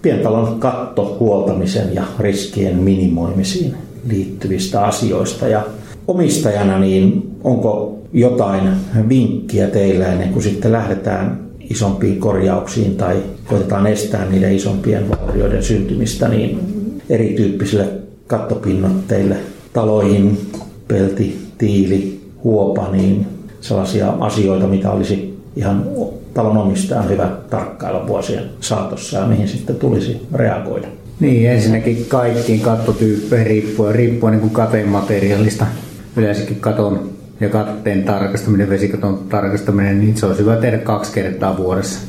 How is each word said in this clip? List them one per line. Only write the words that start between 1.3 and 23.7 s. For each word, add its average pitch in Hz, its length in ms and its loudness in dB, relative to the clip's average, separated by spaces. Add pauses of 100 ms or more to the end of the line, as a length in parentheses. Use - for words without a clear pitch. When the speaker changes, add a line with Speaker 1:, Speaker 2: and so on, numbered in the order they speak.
Speaker 1:
ja 98 100 -2 (140)
riskien 98 580 0
minimoimisiin 95 960 0 (320)
liittyvistä 95 800 -2
asioista. 98 640 0
Ja 107 180 2 (400)
omistajana, 104 720 2
niin 95 640 2
onko 107 540 0 (140)
jotain 98 580 2 (380)
vinkkiä 107 580 2
teillä 95 400 2
ennen 92 260 0
kuin 113 100 0
sitten 107 300 2
lähdetään 98 680 -2 (300)
isompiin 98 500 0
korjauksiin 95 760 0
tai 95 260 0 (220)
koitetaan 101 420 0
estää 104 440 0
niiden 95 240 4
isompien 98 560 0
vaurioiden - 520 0
syntymistä, 101 680 0
niin - 320 0 (500)
erityyppisille 101 760 2 (380)
kattopinnoitteille 98 1080 0 (380)
taloihin, 101 760 2 (380)
pelti, 98 500 0 (200)
tiili, 95 640 2 (240)
huopa, 98 480 2
niin 98 340 2 (340)
sellaisia 98 480 0 (120)